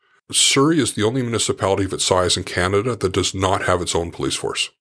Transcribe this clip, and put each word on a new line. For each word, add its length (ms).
Surrey 480
is 140
the 100
only 180
municipality 640
of 80
its 120
size 320
in 80
Canada 520
that 160
does 220
not 320
have 160
its 120
own 160
police 240
force. 360